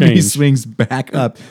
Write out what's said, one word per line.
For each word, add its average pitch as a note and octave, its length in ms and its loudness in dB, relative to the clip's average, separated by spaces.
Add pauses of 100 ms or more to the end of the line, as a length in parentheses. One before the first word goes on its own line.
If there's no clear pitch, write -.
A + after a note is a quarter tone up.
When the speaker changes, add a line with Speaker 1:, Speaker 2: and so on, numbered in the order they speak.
Speaker 1:
he C3 60 6
Speaker 2:
changed. A2 240 4
Speaker 1:
swings C#3 320 0
back A#2+ 500 -6
up, B2+ 220 -4 (140)